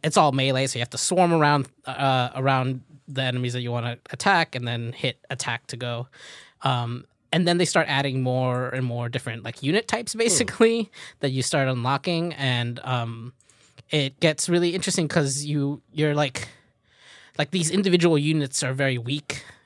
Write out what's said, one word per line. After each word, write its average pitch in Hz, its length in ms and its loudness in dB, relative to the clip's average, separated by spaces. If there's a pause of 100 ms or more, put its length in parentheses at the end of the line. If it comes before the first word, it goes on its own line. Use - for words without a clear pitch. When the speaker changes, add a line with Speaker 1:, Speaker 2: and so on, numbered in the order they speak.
Speaker 1:
it's 156 120 2
all 156 160 6
melee, 135 340 2
so 127 120 -4
you 117 40 -2
have 117 80 -6
to - 80 -8
swarm 175 340 4
around, 147 360 4 (180)
uh, 131 500 0
around 131 460 0 (260)
the 131 140 -6
enemies 123 320 -2
that 127 80 -4
you 120 100 -4
wanna 120 240 -4 (160)
attack, 170 420 2
and 123 140 -4
then 117 240 -4
hit - 260 -4 (120)
attack 123 380 -6
to - 80 -12
go. 120 300 -6 (560)
Um, 123 440 -2 (260)
and 170 160 4
then 175 100 2
they 175 60 4
start 165 240 2
adding 135 340 0
more 127 460 0
and 127 180 -4
more 120 220 -4
different, 117 340 -6
like, - 200 -10
unit 180 260 0
types, 226 240 -4
Speaker 2:
Hmm. 220 60 -8
Speaker 1:
basically, 226 720 2 (300)
that 139 100 0
you 131 120 -2
start 139 260 2
unlocking, 139 680 0
and, 120 500 -2
um, 117 480 -6 (580)
it 139 300 -2
gets 156 280 2
really 175 260 2
interesting 180 340 -2
'cause 143 360 0
you, 147 360 -2 (120)
you're, 151 220 0
like, 147 320 -2 (920)
like, 151 140 -2
these 165 180 0
individual 175 480 4
units 147 440 0
are 131 120 -2
very 131 240 0
weak, 135 460 -8 (220)